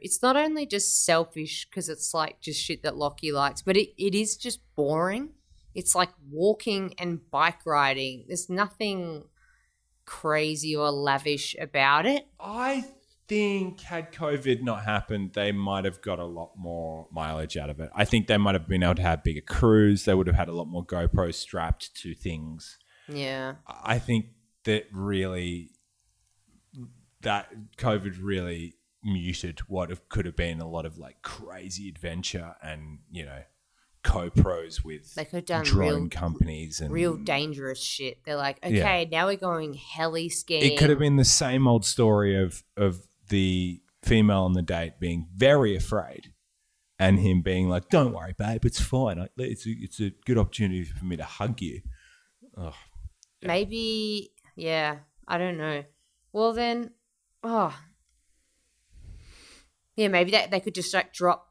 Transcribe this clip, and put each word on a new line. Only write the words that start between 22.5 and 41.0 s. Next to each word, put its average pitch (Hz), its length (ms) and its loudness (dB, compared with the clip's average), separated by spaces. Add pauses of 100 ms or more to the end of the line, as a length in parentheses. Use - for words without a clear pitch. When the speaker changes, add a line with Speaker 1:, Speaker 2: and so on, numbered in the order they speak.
Speaker 1:
Yeah. 135 460 -8 (120)
Speaker 2:
I - 320 -2
think 113 280 0 (380)
that 107 280 0
really, 92 800 -4 (1500)
that 101 260 -2 (300)
covid 101 420 0
really 87 540 -4 (280)
muted 90 640 -4
what 92 200 -4
have, 90 220 -12
could 101 160 -2
have 85 100 -6
been 85 240 -2
a 82 80 -10
lot 82 160 -6
of, 80 140 -12
like, 65 240 -20
crazy 92 640 -12
adventure 85 760 -8
and, 76 360 -14 (120)
you 85 140 -12
know, 69 200 -16 (580)
co-pros 87 840 2
with 78 300 -14
Speaker 1:
They 160 100 -6
could 180 120 -10
have 175 100 -8
done 160 180 -2
Speaker 2:
drone 92 360 4
Speaker 1:
real, 85 80 -4
Speaker 2:
companies 80 720 -2
and 76 120 -4
Speaker 1:
real 170 240 0
dangerous 139 640 -4
shit. - 440 -8
They're 151 120 -6
like, 139 280 -4
Speaker 2:
Yeah. 180 160 2
Speaker 1:
"Okay, 175 320 2
now 165 140 2
we're 196 100 0
going 165 380 -4
heli 165 540 -4
skiing." 151 440 2
Speaker 2:
It 143 40 0
could 147 140 6
have 147 80 6
been 143 180 4